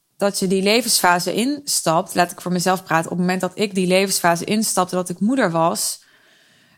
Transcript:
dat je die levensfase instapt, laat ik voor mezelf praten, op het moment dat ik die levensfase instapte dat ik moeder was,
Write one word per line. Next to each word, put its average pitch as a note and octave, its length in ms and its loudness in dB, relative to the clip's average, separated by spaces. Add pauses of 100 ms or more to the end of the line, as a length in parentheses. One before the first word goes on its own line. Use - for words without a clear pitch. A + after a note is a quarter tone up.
(160)
dat G3 220 -2
je G3 80 0
die F#3+ 160 0
levensfase G3 720 2
instapt, G3 800 -2
laat F3+ 160 2
ik - 100 -16
voor F3 120 -6
mezelf F#3 320 0
praten, D#3+ 260 0
op F3 60 -6
het F3+ 100 0
moment F#3 140 0
dat F3+ 140 -4
ik G3 200 -4
die F#3 120 0
levensfase F3+ 580 2
instapte G3 500 -2
dat F3+ 140 -2
ik F3 120 -8
moeder A3+ 300 2
was, E3 540 -2 (720)